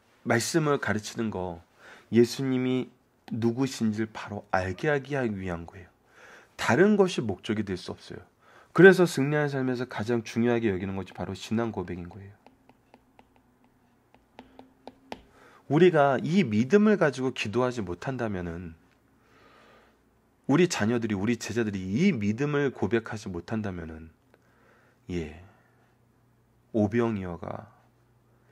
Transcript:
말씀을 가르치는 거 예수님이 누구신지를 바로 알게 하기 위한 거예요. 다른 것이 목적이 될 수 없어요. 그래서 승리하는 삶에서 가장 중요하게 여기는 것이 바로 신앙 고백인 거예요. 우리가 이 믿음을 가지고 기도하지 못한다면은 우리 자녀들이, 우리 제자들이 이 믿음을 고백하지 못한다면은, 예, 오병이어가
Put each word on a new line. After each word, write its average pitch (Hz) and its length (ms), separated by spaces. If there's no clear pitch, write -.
말씀을 143 540
가르치는 107 520
거 90 320
예수님이 127 800
누구신지를 117 800
바로 - 380
알게 95 380
하기 135 500
위한 87 280
거예요. 87 220
다른 190 400
것이 185 240
목적이 107 420
될 95 140
수 - 160
없어요. - 260
그래서 180 280
승리하는 147 420
삶에서 127 380
가장 117 360
중요하게 117 480
여기는 95 240
것이 95 180
바로 92 220
신앙 110 380
고백인 90 360
거예요. 98 240
우리가 147 560
이 170 220
믿음을 165 520
가지고 131 360
기도하지 120 500
못한다면은 90 920
우리 160 180
자녀들이, 113 480
우리 107 220
제자들이 107 420
이 104 320
믿음을 139 600
고백하지 110 580
못한다면은, 85 840
예, 85 340
오병이어가 104 960